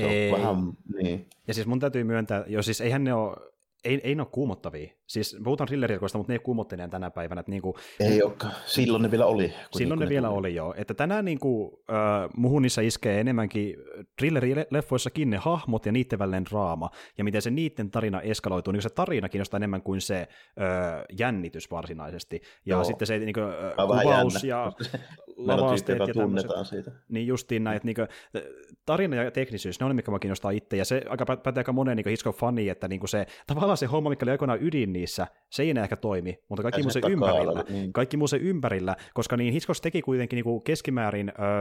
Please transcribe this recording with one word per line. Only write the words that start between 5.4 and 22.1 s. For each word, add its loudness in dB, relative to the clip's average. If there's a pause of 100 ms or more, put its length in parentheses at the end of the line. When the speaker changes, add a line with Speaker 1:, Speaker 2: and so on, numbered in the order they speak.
Speaker 2:
puhutaan 0
thriller-elokuvista, 0
mutta -4
ne 2
ei -2
kuumottavia -4
tänä -6
päivänä, -6
että, -10
niinku, -4 (240)
Speaker 1:
Ei 6
olekaan. -2 (120)
Silloin 4
ne 4
vielä 6
oli. 4
Kun -8 (240)
Speaker 2:
Silloin 2
Speaker 1:
niinku 0
Speaker 2:
ne 2
Speaker 1:
ne -2
Speaker 2:
vielä 2
Speaker 1:
tuli. 0
Speaker 2:
oli, -2
joo. -4
Että -6
tänään, 0
niinku, -2
ö, 0 (440)
muhun 6
niissä 4
iskee 2
enemmänkin 0 (460)
thrilleri-leffoissakin 2
ne 2
hahmot -2
ja 2
niitten 0
välinen 0
draama, -2 (280)
ja -2
miten 2
se -4
niitten -2
tarina 0
eskaloituu. -2
Niinku, 0
se -2
tarina 0
kiinnostaa -4
enemmän -2
kuin -2
se, -4 (300)
ö, -6 (580)
jännitys -4
varsinaisesti. -10 (240)